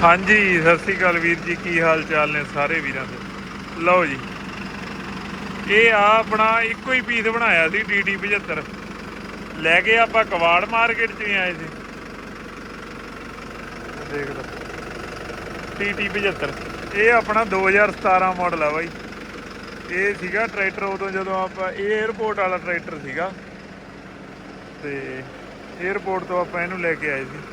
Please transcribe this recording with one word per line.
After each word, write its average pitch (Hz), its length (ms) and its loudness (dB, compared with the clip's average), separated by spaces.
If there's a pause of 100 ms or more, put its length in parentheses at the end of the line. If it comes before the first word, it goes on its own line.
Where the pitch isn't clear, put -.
ਹਾਂਜੀ, 185 540 6
ਸਤਿ 160 180 8
ਸ੍ਰੀ 196 180 -2
ਅਕਾਲ 180 220 4
ਵੀਰ 170 260 2
ਜੀ, 170 180 -2
ਕੀ 170 180 0
ਹਾਲ 160 220 4
ਚਾਲ 151 300 2
ਨੇ 147 100 0 (100)
ਸਾਰੇ 147 280 0
ਵੀਰਾਂ 135 260 -4
ਦੇ? 123 100 -10 (680)
ਲਓ 180 220 6
ਜੀ, 139 120 -4 (1500)
ਇਹ 226 220 8
ਆ 208 100 6 (160)
ਆਪਣਾ 220 280 2 (160)
ਇੱਕੋ 226 300 -2
ਹੀ 254 80 2
ਪੀਸ 226 260 -2
ਬਣਾਇਆ 220 420 4
ਸੀ 202 140 0
ਡੀ 202 200 0
ਡੀ 196 140 0
ਪਝੱਤਰ। 196 460 -2 (960)
ਲੈ 165 220 6
ਕੇ 214 180 4
ਆਪਾਂ 226 260 6
ਕਵਾੜ 175 460 4
ਮਾਰਕੀਟ 226 400 2
'ਚ - 120 -8
ਵੀ 208 140 0
ਆਏ 185 160 0
ਸੀ। 160 140 -8 (2500)
ਦੇਖ 143 180 -4
ਲਓ, 131 140 -8 (1300)
ਟੀ 202 140 0
ਟੀ 202 160 -2
ਪਝੱਤਰ, 190 440 -2 (420)
ਇਹ 220 180 8
ਆਪਣਾ 220 340 4
ਦੋ 190 220 2
ਹਜ਼ਾਰ 196 240 6
ਸਤਾਰਾਂ 185 420 4
ਮਾਡਲ 175 280 0
ਆ 147 80 4
ਬਾਈ। 160 180 -2 (1000)
ਇਹ 196 300 2
ਸੀਗਾ 185 260 0
ਟਰੈਕਟਰ 196 380 -2
ਉਦੋਂ 196 260 -2
ਜਦੋਂ 190 320 0
ਆਪਾਂ, 185 300 -4
ਇਹ 214 340 0
에어ਪੋਰਟ 214 320 -2
ਵਾਲਾ 185 180 2
ਟਰੈਕਟਰ 170 480 -4
ਸੀਗਾ, 147 260 -4 (1500)
ਤੇ 135 400 -8 (600)
에어ਪੋਰਟ 190 420 -2
ਤੋਂ 180 160 0
ਆਪਾਂ 175 220 -2
ਇਹਨੂੰ 180 180 -4
ਲੈ 170 140 2
ਕੇ 151 180 -2
ਆਏ 135 120 -2
ਸੀ। 135 140 -12 (140)